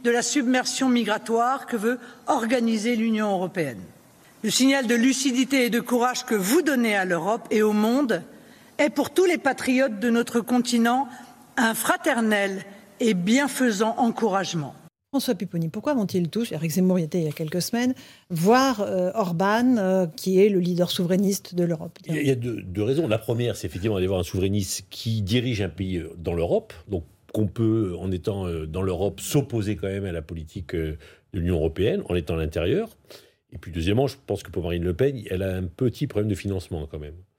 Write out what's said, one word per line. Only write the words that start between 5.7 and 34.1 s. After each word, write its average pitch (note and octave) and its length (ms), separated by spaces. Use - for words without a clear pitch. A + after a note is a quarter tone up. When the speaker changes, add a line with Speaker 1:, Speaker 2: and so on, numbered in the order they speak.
Speaker 1:
de A#3 100
courage A#3+ 440
que A3 120
vous G#3+ 260
donnez B3 320
à F#3+ 100
l'Europe F#3 460
et G#3+ 120
au G#3+ 120
monde A3 480
est D4 120
pour - 200
tous F#4 160
les E4 120
patriotes B3+ 600
de A#3+ 80
notre A#3 320
continent A#3+ 680
un A3+ 160
fraternel G#3+ 880
et A3+ 120
bienfaisant A3+ 840
encouragement. F#3+ 760
Speaker 2:
François B3+ 240
Pupponi, E3+ 360
pourquoi B3 240
vont-ils F#3 340
tous, A3+ 240
Éric D#3 200
Zemmour F#3 260
y E3+ 40
était D#3+ 160
il D#3+ 60
y D3+ 40
a D3 40
quelques E3 300
semaines, B3 320
voir, G#3 540
euh, F#3+ 320
Orban, G#3+ 640
euh, F#3+ 280
qui F#3 320
est G#3 120
le F#3 100
leader F3 300
souverainiste F#3+ 640
de F3 100
l'Europe ? E3+ 420
Speaker 3:
Il D#3+ 80
y D3+ 40
a, - 20
il C#3+ 80
y - 20
a C3 40
deux, A#2 260
deux F#2+ 220
raisons. C3+ 260
La G#2+ 80
première, A#2 400
c'est - 120
effectivement G2 280
aller F#2 100
voir F#2+ 140
un - 20
souverainiste G2 680
qui A2+ 320
dirige A2+ 400
un F2+ 80
pays, F#2 260
euh, D#2+ 220
dans E2+ 160
l'Europe, G2 400
donc F#2 160
qu'on G#2+ 140
peut, A2 520
en F#2+ 140
étant, F#2+ 340
euh, D#2+ 200
dans F2 160
l'Europe, F#2+ 380
s'opposer A2 560
quand G2+ 100
même G2 180
à F#2 80
la E2 80
politique, E2 540
euh, D#2+ 240
de - 80
l'Union E2+ 160
européenne, G2 540
en F2+ 40
étant F2 200
à - 20
l'intérieur. F2 540
Et - 20
puis - 160
deuxièmement, G2+ 360
je - 80